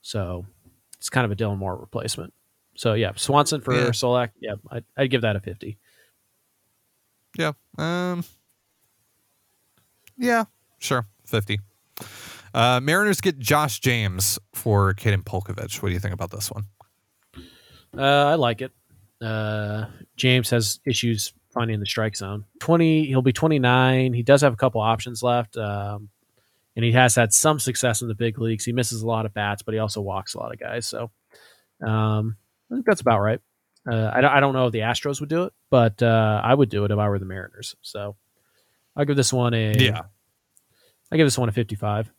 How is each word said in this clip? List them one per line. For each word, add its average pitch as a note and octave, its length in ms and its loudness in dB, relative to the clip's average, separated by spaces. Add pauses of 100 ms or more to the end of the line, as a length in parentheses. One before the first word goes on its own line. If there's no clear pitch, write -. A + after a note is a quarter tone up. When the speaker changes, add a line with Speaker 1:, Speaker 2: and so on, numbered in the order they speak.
Speaker 1:
So F2+ 440 -6 (520)
it's - 120 -12
kind B2+ 160 0
of G2+ 60 -2
a G#2 40 -2
Dylan G2+ 220 -4
Moore F#2+ 180 -6
replacement. - 580 -10 (420)
So, A2+ 180 -2
yeah, G#2 220 0
Swanson C#3+ 460 0
for B2+ 120 -2
Speaker 2:
Yeah. B2 160 2
Speaker 1:
Solak, B2 400 0 (100)
yeah, G#2+ 160 -8 (160)
I'd, A#2 120 -10 (140)
I'd C3+ 140 0
give B2+ 100 0
that A2 140 0
a G2 40 -2
fifty. G#2 380 -12 (1600)
Speaker 2:
Yeah. D3+ 160 -2 (240)
Um, F3 460 -4 (1900)
yeah, A#3+ 280 2 (340)
sure, A#2+ 280 -2 (180)
fifty. G#2 340 -2 (920)
Uh, B2 280 4
Mariners F#3 400 2
get D#3+ 180 0
Josh D3 400 0
James G2+ 580 0 (160)
for G2+ 400 2
Caden G2+ 300 0
Polkovich. - 580 -8
What G2+ 80 -4
do F2+ 40 -2
you F2+ 60 -2
think G2+ 140 -6
about F2 180 -8
this G#2 200 -10
one? G#2+ 140 -10 (1300)
Speaker 1:
Uh, C3 40 -4 (260)
I D#3 80 4
like A#2+ 260 0
it. C3 100 -10 (500)
Uh, G#2+ 640 -4 (320)
James B2+ 320 2
has A2+ 360 0
issues A#2 480 -2 (200)
finding A2+ 260 -2
the G#2 60 -4
strike A2 320 -4
zone. G2+ 280 -10 (140)
Twenty, D#3+ 460 4
he'll C3 160 2
be B2+ 120 4
twenty-nine. C3 800 2
He A#2+ 100 -2
does C3+ 180 6
have C#3 120 4
a G#2+ 40 -6
couple A2+ 240 0
options A2+ 420 -2
left, A#2+ 340 0
um, G#2 520 -6 (680)
and A2+ 80 0
he A#2 100 4
has B2+ 220 6
had A#2 180 4
some D3+ 260 4
success A#2+ 420 -2
in B2 80 -6
the G#2+ 60 -4
big A2+ 240 -2
leagues. A2+ 260 -2
He A#2+ 80 -4
misses A#2+ 280 -2
a A2+ 60 -4
lot A2+ 180 -2
of G#2+ 80 -8
bats, G2+ 280 -4
but G#2+ 120 -8
he A2 60 -2
also G#2+ 220 -4
walks F#2+ 320 -8
a - 60 -12
lot A#2+ 140 -10
of G#2+ 60 -16
guys. A#2+ 280 -8
So, A2+ 240 -10 (760)
um, A2 500 0 (340)
I A#3+ 60 -8
think B3+ 100 -4
that's G#3 160 2
about A#2 200 4
right. G#2+ 180 0 (500)
Uh, A2 240 0
I B2 80 2
don't, C#3 100 4
I C#3+ 80 6
don't C#3 140 4
know B2+ 140 2
if A2+ 60 -2
the A2+ 60 -2
Astros B2 420 -4
would D3 80 -8
do E3 160 0
it, - 80 -10 (180)
but, A#2 320 4
uh, A2 400 4
I A#2+ 100 6
would C#3 160 6
do G#2 160 0
it G2+ 60 0
if G2+ 80 0
I G#2 100 2
were G2+ 80 0
the F#2+ 80 -6
Mariners. F#2+ 560 -12
So G2+ 340 -12 (800)
I'll C#3+ 100 0
give C#3+ 100 0
this C3+ 180 2
one A#2+ 220 2
a, A2 200 0
Speaker 2:
Yeah. A#2 260 4 (1120)
Speaker 1:
I'll E3 60 0
give D#3+ 80 6
this C3 120 2
one B2 120 0
a - 20 -2
fifty-five. G#2+ 680 -2